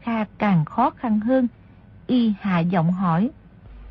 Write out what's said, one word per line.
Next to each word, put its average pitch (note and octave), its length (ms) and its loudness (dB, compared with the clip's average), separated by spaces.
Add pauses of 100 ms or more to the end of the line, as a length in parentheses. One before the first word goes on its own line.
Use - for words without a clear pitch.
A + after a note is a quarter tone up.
Kha A3+ 240 -4 (140)
càng F#3 260 2
khó C4 260 0
khăn G#3+ 300 -2
hơn. B3 280 2 (580)
Y A#3 340 2
hạ F#3 180 -2
giọng F3 340 2
hỏi: F#3 380 0 (600)